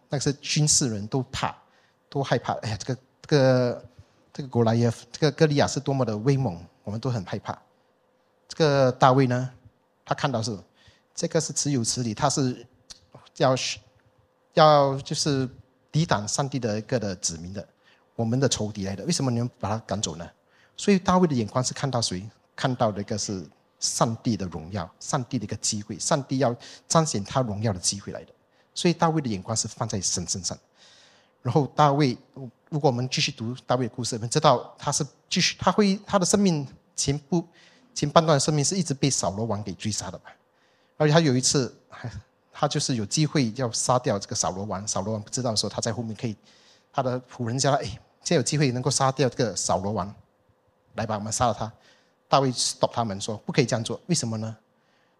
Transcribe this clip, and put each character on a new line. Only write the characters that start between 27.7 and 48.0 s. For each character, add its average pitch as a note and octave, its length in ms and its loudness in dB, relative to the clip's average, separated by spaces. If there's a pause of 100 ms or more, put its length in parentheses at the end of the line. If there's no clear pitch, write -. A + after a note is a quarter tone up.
的 F#2 60 -4
机 G2 220 -4
会 G2+ 120 -12
来 - 120 -12
的。 - 100 -20 (400)
所 - 160 0
以 E3 40 4
大 E3 160 2
卫 D#3+ 120 0
的 C3 80 -2
眼 F#2+ 120 -2
光 A2+ 140 -4
是 A2+ 120 -2
放 A2+ 200 -6
在 G#2+ 140 -4
神 F2 260 -4
身 F2+ 160 -6
上。 - 140 -8 (840)
然 B2 120 -2
后 D3+ 140 4
大 D3+ 260 4
卫， C#3 240 2 (520)
如 D3+ 100 -2
果 C#3+ 100 4
我 - 20 6
们 B2 180 0
继 D3 120 -2
续 D3 100 0
读 A#2+ 240 -8 (100)
大 C3 100 2
卫 B2+ 120 0
的 - 80 -14
故 B2 80 -6
事， A#2 120 -4
我 A2 40 -6
们 A#2 100 -6
知 D#3 100 0
道 C3 380 4
他 - 140 -4
是 D3 140 -2 (240)
继 - 100 0
续， - 180 0
他 - 140 2
会， G3+ 340 4
他 G3 140 2
的 F3 60 2
生 G#3 120 4
命 E3 300 2 (280)
前 C#3 220 0
部-， E3+ 280 0 (500)
前 D3 140 -2
半 E3 160 6
段 D#3+ 100 6
的 C3+ 40 4
生 D#3 140 0
命 D3 100 2
是 F#3+ 140 -2
一 F3 60 0
直 - 100 -4
被 C3+ 160 0
扫 F#2+ 220 0
罗 G#2+ 140 -4
王 G#2 180 -2
给 G2 100 -8
追 G#2+ 160 -6
杀 G2 220 -6
的 D#2+ 80 -12
嘛。 - 60 -20 (720)
而 D3+ 100 4
且 D3 60 4
他 E3+ 80 6
有 C#3 140 4
一 B2+ 40 2
次， B2+ 340 0 (880)
他 D3+ 80 2
就 D3+ 100 -4
是 C#3+ 200 0
有 G#2+ 80 -2
机 D#3 200 0
会 B2+ 300 0
要 B2 160 -2
杀 - 260 2
掉 A2 220 0
这 - 80 -10
个 A#2 80 -8
扫 E2 160 0
罗 F#2+ 140 -6
王。 G2+ 200 -6
扫 G#2 140 -4
罗 G#2 140 -4
王 G#2+ 100 -6
不 - 60 -20
知 C3 120 -4
道 B2 80 -2
的 G#2+ 60 -2
时 G#2+ 100 0
候， G2+ 40 -4
他 - 100 -8
在 A2+ 140 -2
后 A#2+ 100 -6
面 A2+ 100 -8
可 A#2+ 140 -6
以， G#2 80 -6 (560)
他 C#3+ 100 -2
的 B2+ 200 -2
仆 - 240 -10
人 A#2 120 -4
叫 C3+ 140 2
他 C#3+ 100 4
：“哎， - 40 -8
现 - 460 -10